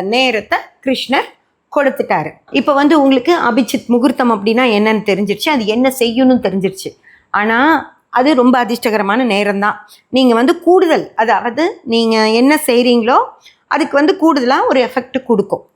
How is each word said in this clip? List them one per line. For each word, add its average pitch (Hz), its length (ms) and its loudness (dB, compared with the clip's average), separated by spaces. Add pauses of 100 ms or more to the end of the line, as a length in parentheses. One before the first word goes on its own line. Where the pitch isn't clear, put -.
நேரத்தை 240 560 -2 (260)
கிருஷ்ணர் 269 420 -4 (480)
கொடுத்துட்டாரு. 214 560 -2 (200)
இப்போ 285 220 0
வந்து 285 280 4
உங்களுக்கு 269 360 2
அபிஜித் 240 500 -2
முகூர்த்தம் 240 440 0
அப்படின்னா 220 320 0
என்னன்னு 214 420 0
தெரிஞ்சிருச்சு, 202 440 -2
அது 254 160 -2
என்ன 247 340 0
செய்யணும்னு 247 420 2
தெரிஞ்சிருச்சு. 190 560 -6 (320)
ஆனா 240 640 0 (180)
அது 269 260 2
ரொம்ப 247 300 2
அதிர்ஷ்டகரமான 214 580 -2
நேரம் 202 360 -2
தான். 208 280 -4 (220)
நீங்க 254 260 2
வந்து 269 240 2
கூடுதல், 330 560 2
அதாவது 233 680 -2
நீங்க 226 460 0
என்ன 262 360 2
செய்றீங்களோ 240 520 2 (500)
அதுக்கு 277 280 -2
வந்து 285 240 2
கூடுதலா 277 360 2 (140)
ஒரு 254 100 2
எஃபெக்ட் 247 440 -4
கொடுக்கும், - 420 -2 (100)